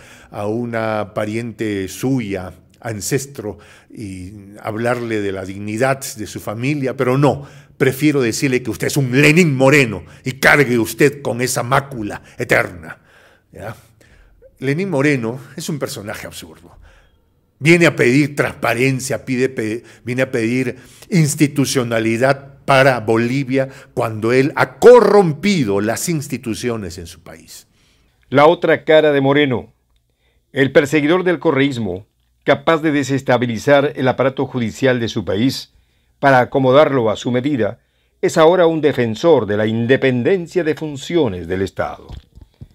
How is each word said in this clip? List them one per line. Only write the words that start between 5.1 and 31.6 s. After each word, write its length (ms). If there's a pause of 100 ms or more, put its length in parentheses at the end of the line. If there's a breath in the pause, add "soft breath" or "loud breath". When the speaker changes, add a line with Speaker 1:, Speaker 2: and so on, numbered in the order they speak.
Speaker 1:
de 100
la 140
dignidad 560 (160)
de 100
su 140
familia, 560
pero 200
no. 300 (300 loud breath)
Prefiero 420
decirle 420
que 80
usted 180
es 100
un 240
Lenín 340
Moreno 480 (220 loud breath)
y 80
cargue 440
usted 440
con 180
esa 240
mácula 580 (160 soft breath)
eterna. 640 (540 soft breath)
¿Ya? 240 (840 soft breath)
Lenín 300
Moreno 500 (160)
es 140
un 100
personaje 480
absurdo. 500 (840 soft breath)
Viene 260
a 100
pedir 400
transparencia, 880
pide 240
pe-, 360 (200 loud breath)
viene 200
a 80
pedir 440 (340 loud breath)
institucionalidad 1400 (160)
para 360
Bolivia 680 (240 loud breath)
cuando 380
él 240
ha 220
corrompido 1040
las 260
instituciones 920
en 80
su 140
país. 460 (600)
Speaker 2:
La 160
otra 400
cara 260
de 80
Moreno, 540 (800)
el 180
perseguidor 520
del 160
correísmo, 640 (400)